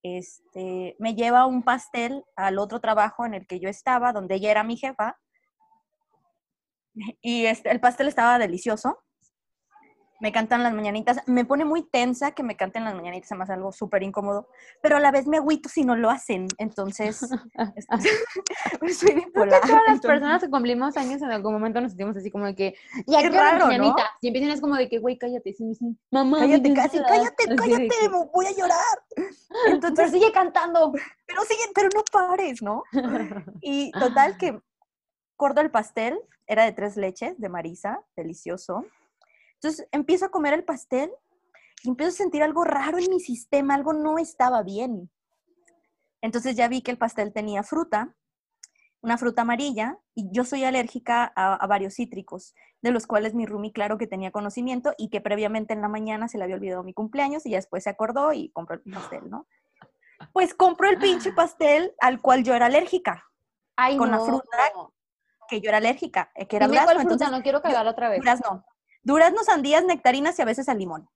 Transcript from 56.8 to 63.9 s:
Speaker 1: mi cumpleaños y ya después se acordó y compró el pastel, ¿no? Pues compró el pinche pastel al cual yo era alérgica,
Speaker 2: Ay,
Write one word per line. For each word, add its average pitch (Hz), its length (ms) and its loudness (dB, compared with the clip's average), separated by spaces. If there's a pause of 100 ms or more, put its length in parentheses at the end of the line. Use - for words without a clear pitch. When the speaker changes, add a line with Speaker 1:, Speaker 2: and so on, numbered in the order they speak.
Speaker 1:
mi 185 100 -14
cumpleaños 277 520 -4
y 247 60 -8
ya 185 60 -2
después 190 260 -8
se 208 80 -6
acordó 240 420 -2
y - 160 -8
compró 170 260 -12
el - 60 -20 (100)
pastel, 185 380 -14
¿no? 240 180 -14 (840)
Pues 370 200 2
compró 359 360 4
el 370 100 4
pinche 381 340 2
pastel 330 680 2
al 247 220 2
cual 262 220 6
yo 247 120 2
era 240 120 4
alérgica, 302 580 0 (500)
Speaker 2:
Ay, 262 220 2